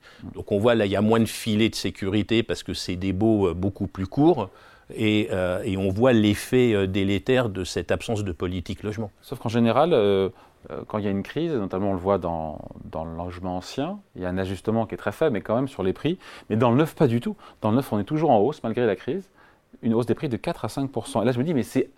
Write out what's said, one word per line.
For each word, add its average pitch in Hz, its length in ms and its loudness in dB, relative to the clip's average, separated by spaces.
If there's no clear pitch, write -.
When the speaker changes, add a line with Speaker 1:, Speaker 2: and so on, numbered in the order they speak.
Speaker 1:
Donc - 180 -8
on 104 60 4
voit 117 180 6
là, 107 100 4
il 98 60 0
y 98 40 2
a 98 60 4
moins 113 180 6
de 110 60 4
filets 107 420 2
de - 60 -6
sécurité 104 680 0
parce - 200 -4
que 95 100 -8
c'est 90 240 -6
des 95 160 -2
baux, 101 360 2
euh, 82 60 -2
beaucoup 92 340 -4
plus 95 180 -8
courts. 143 420 2
Et, 107 360 2
euh, 92 340 0
et 95 100 -2
on 95 140 0
voit 117 240 4
l'effet, 113 580 4
euh, 98 140 2
délétère 101 640 0
de 95 120 -6
cette 87 280 -4
absence 104 340 -4
de 95 80 -4
politique 90 500 -8
logement. 104 280 -6
Speaker 2:
Sauf - 180 -12
qu'en 120 120 -6
général, 117 420 2
euh, 101 380 4
euh, 69 180 -10
quand - 80 -4
il 104 80 -4
y 104 40 -2
a - 20 -2
une 98 120 -2
crise, 160 300 -6
notamment 98 380 -4
on - 20 -2
le 95 60 -2
voit 95 180 2
dans, 82 420 -4
dans 80 140 -8
le 82 100 -10
logement 90 440 -8
ancien, 151 400 -8
il 90 60 -10
y - 20 -4
a 90 60 -4
un 92 80 -2
ajustement 98 480 -2
qui - 80 -10
est - 20 -6
très - 160 -4
faible, 156 220 0
mais 95 80 -4
quand 110 140 -2
même 131 120 -2
sur 101 140 -8
les 92 100 2
prix. 156 240 -2
Mais 107 80 0
dans 117 140 4
le 120 80 6
neuf, 156 160 2
pas 160 120 4
du 117 140 2
tout. 214 160 -4
Dans 110 80 0
le 107 80 4
neuf, 135 160 -2
on 110 60 2
est 101 60 0
toujours 151 260 0
en 117 80 8
hausse, 123 240 2
malgré 117 240 0
la 98 100 2
crise. 175 320 -6
Une 117 100 2
hausse 113 140 2
des 113 80 0
prix 147 160 -4
de 110 80 -2
quatre - 260 -6
à 113 60 -4
cinq 139 200 -4
pour - 160 -6
cent. - 140 -2
Et 104 60 2
là, 131 60 4
je 120 60 -2
me 123 60 0
dis, 175 80 -2
mais 120 120 2
c'est - 340 -2